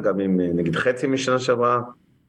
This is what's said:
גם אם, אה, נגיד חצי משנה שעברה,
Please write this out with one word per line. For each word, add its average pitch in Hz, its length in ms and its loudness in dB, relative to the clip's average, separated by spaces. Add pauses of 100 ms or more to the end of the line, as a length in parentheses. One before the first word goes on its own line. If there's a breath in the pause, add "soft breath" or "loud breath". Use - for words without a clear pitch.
גם 98 160 0
אם, 95 200 2
אה, 87 140 0
נגיד 82 220 0
חצי 127 320 0
משנה 131 320 0
שעברה, 120 420 2 (480)